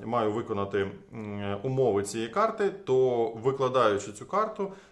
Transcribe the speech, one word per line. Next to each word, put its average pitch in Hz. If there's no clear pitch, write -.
маю 113
виконати, 101
м, 101
умови 131
цієї 117
карти, 208
то 127
викладаючи 120
цю -
карту 208